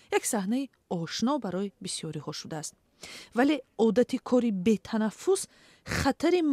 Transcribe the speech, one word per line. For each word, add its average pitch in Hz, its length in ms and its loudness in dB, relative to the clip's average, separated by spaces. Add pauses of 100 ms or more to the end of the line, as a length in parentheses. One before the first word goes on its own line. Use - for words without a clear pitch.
(180)
як - 60 -2 (100)
саҳнаи 233 360 -2 (200)
ошно 196 440 -2 (120)
барои 190 280 -4 (100)
бисёриҳо 156 560 -8
шудааст. - 340 -10 (640)
Вале 277 180 4 (320)
одати 240 300 2 (120)
кори 240 220 4 (140)
бетанаффус 220 760 0 (440)
хатари 339 560 2 (120)